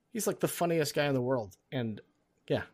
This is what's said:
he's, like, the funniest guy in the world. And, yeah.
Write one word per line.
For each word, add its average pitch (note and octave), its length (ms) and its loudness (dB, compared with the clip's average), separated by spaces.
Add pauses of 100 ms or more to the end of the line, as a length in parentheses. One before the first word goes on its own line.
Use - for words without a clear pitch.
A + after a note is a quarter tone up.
(120)
he's, A3 140 -2
like, F#3+ 140 -2
the D#3+ 80 2
funniest E3+ 460 0
guy D3 120 2
in C#3+ 80 2
the C3 80 2
world. B2 320 -2 (160)
And, A2+ 300 -4 (480)
yeah. B2 140 2 (120)